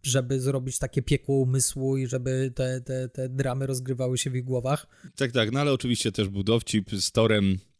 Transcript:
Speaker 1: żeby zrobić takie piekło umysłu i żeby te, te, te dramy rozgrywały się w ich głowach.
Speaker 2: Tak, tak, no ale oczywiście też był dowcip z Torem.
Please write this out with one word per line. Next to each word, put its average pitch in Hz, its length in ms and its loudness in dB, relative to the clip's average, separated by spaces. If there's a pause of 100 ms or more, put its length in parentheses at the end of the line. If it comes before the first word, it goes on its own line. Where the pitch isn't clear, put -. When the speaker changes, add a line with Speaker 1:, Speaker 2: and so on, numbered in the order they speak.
Speaker 1:
żeby 131 320 0
zrobić 131 400 -2
takie 131 220 -2
piekło 139 360 2
umysłu 131 600 2
i 131 100 -2
żeby 131 480 -2
te, 131 260 -2
te, 131 280 -6
te 131 200 -6
dramy 135 380 -4
rozgrywały 127 500 -2
się 135 120 -2
w 127 60 -6
ich 127 80 -2
głowach. 131 440 -2 (280)
Speaker 2:
Tak, 131 160 0
tak, 113 200 2
no 135 80 0
ale 143 140 2
oczywiście 120 380 0
też 98 180 0
był 98 140 -2
dowcip 110 480 2
z 98 200 -2
Torem. 104 460 4 (220)